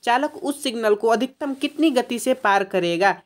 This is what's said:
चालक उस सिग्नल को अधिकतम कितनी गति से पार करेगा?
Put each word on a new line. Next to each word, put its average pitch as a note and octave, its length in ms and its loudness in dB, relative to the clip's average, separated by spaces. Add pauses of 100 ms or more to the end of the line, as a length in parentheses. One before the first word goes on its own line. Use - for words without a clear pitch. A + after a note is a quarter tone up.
चालक C4+ 320 0
उस C#4+ 260 -6
सिग्नल A3+ 320 0
को G#3+ 140 -2
अधिकतम B3+ 460 -2
कितनी D4+ 360 0
गति A#3+ 280 -2
से B3+ 180 -2
पार G3+ 280 2
करेगा? F3 500 0 (120)